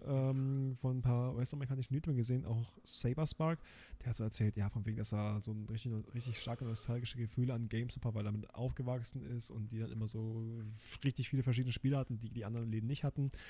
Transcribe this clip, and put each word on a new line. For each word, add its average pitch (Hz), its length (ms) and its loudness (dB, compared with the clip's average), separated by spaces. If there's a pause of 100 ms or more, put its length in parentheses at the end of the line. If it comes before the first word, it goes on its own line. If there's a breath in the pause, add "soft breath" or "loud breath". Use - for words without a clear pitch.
ähm, 135 720 2
von 127 200 2
ein 127 40 0
paar 123 340 4
US-amerikanischen 131 580 0
YouTubern 151 240 2
gesehen, 123 280 2
auch 113 200 2 (180)
Saberspark. 156 760 2 (420 loud breath)
Der 123 80 -4
hat 113 60 0
so 110 80 -2
erzählt, 107 320 4
ja, 101 140 2
von 104 160 -2
wegen, 110 120 0
dass 110 140 -2
er 104 300 0
so 110 100 -4
ein 107 180 -4
richtig, 113 240 -2 (220)
richtig 120 260 -2
starke 117 240 -4
nostalgische 120 520 -2
Gefühle 123 360 2
an 117 160 0
GameStop 120 360 -2
hat, 113 100 0
weil 110 100 0
er 104 60 2
damit 104 240 -4
aufgewachsen 123 680 -2
ist 117 300 -4
und 107 200 -4
die 113 80 -2
dann 113 120 -2
immer 110 160 -2
so 110 360 -2 (600)
richtig 131 260 2
viele 131 140 2
verschiedene 123 300 4
Spiele 139 240 4
hatten, 123 220 0
die 113 100 -6
die 117 160 -4
anderen 113 260 -2
Läden 110 160 2
nicht 143 160 0
hatten. 139 260 2 (200 loud breath)